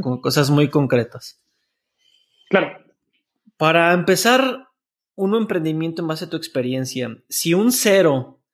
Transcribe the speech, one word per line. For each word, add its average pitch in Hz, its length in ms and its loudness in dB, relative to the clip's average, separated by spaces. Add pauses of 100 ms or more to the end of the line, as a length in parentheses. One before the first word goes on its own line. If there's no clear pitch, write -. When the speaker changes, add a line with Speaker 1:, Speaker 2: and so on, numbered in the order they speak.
Speaker 1:
con 127 200 -6
cosas 135 300 0
muy 147 200 4
concretas. 127 720 -2 (1080)
Speaker 2:
Claro. - 280 0 (800)
Speaker 1:
Para 165 360 4
empezar, 226 720 0 (480)
un 196 220 0
emprendimiento 165 680 -4
en 165 60 -6
base 160 160 -6
a 165 60 -14
tu 165 60 -6
experiencia, 127 800 -6 (120)
si - 260 -2
un 214 160 2
cero 175 720 2 (140)